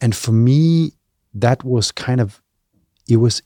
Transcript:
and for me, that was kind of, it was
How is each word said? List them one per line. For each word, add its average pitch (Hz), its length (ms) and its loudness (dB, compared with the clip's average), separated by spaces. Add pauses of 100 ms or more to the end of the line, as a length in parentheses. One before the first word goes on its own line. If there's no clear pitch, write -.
and 113 140 0
for - 180 -6
me, 151 600 2 (420)
that 120 300 -2
was 127 280 -2
kind 127 280 -4
of, 104 220 -6 (680)
it 120 80 4
was 113 300 0